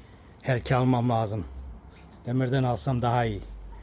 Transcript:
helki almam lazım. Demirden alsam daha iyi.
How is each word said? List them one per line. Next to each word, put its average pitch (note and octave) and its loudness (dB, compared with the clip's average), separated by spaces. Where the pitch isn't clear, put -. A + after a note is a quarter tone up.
helki B2+ 0
almam B2 4
lazım. A2 0
Demirden B2+ 2
alsam B2 0
daha A#2+ 2
iyi. G2+ -4